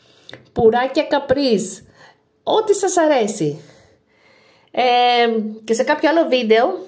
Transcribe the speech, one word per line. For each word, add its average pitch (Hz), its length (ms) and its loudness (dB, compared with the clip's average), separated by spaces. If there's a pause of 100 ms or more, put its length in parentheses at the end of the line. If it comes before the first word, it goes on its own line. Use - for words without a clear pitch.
(540)
πουράκια 247 500 2
καπρίς, 277 800 -2 (600)
ό,τι 403 300 0
σας 381 240 -2
αρέσει. 226 640 0 (1120)
Ε, 240 120 -2 (800)
και 226 100 0
σε 220 100 0
κάποιο 294 260 0
άλλο 320 200 2
βίντεο 247 480 2 (100)